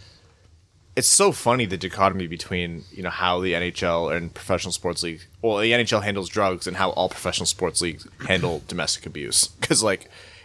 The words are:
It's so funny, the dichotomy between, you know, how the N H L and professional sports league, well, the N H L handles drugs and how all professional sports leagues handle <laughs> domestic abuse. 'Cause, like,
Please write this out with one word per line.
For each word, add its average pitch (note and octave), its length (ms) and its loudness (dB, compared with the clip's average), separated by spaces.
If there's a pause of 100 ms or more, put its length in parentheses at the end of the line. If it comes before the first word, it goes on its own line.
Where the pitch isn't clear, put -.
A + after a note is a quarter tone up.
(960)
It's C3 140 4
so G3 240 6
funny, A#2+ 320 2
the F#2+ 100 -2
dichotomy F#2 500 2
between, E2+ 680 -6
you G2 100 -10
know, F2 60 -4
how F2+ 320 0
the F2+ 120 0
N E2+ 100 0
H F2+ 200 -4
L E2+ 240 2
and E2+ 260 -4
professional F2+ 380 -2
sports E2+ 320 -4
league, E2 160 -6 (220)
well, A2 160 2
the A2+ 160 4
N A#2+ 80 6
H A2 100 -2
L A2 80 4
handles G2 300 -2
drugs F#2+ 380 0
and F#2 100 -6
how F#2+ 140 2
all F#2 180 0
professional - 380 -4
sports E2+ 340 -2
leagues - 260 -6 (220)
handle F2 340 0
<laughs> - 60 -20
domestic - 360 -4
abuse. D2+ 440 0 (100)
'Cause, B2 240 2
like, G2 260 -2 (360)